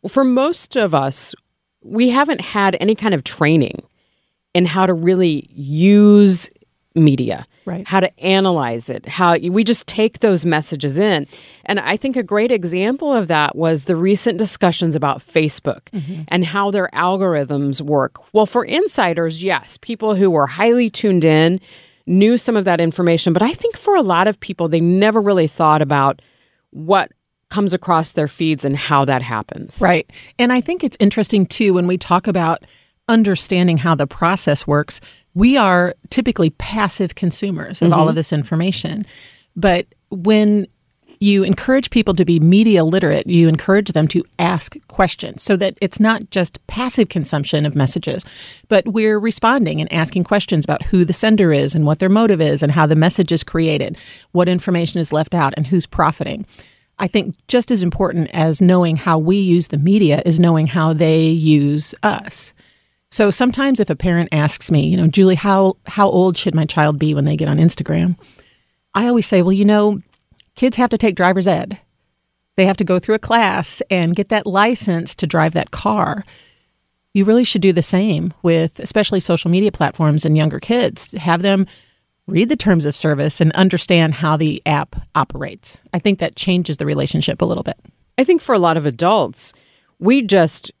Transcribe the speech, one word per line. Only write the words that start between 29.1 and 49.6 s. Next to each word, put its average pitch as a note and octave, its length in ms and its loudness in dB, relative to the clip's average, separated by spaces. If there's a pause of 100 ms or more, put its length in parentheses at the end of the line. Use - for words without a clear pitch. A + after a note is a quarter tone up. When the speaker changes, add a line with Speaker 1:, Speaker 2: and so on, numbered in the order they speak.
Speaker 1:
happens. - 580 -10
Speaker 2:
Right. F3 300 0 (280)
And A#3+ 140 2
I B3+ 100 2
think F4 200 -6
it's C4 180 -4
interesting, G#3 460 2
too, G3+ 280 0
when F3+ 120 0
we F3+ 100 0
talk F3+ 300 -2
about E3+ 380 -2 (440)
understanding F#3 680 2
how D#3+ 160 0
the C#3+ 120 -2
process E3+ 600 -2
works, D3 340 -2 (320)
we A#3+ 240 4
are F3+ 380 2 (160)
typically G#3 400 0
passive G3+ 640 -4
consumers F3+ 680 -6
of E3+ 120 4
all E3 80 2
Speaker 1:
Mm-hmm. D#3 100 4
Speaker 2:
of D#3 60 -2
this D#3+ 180 -2
information. E3 720 -4 (500)
But F3+ 300 0 (240)
when G#3 560 2 (540)
you G3+ 220 2
encourage B3+ 460 0
people G#3+ 260 0
to F3 120 2
be E3+ 120 2
media F#3 460 4
literate, D#3+ 420 0
you E3+ 220 4
encourage F#3+ 440 0
them D#3 160 2
to - 140 -2 (160)
ask F3 380 -4 (120)
questions - 540 -4
so G3 140 0
that F#3+ 240 -4
it's F#3 180 -4
not A3 320 0
just - 360 -6
passive B3 420 -2
consumption D3+ 560 -4
of D3 100 -4
messages, D3 520 -4 (420)
but G3 180 2
we're G#3+ 320 0
responding A3 640 0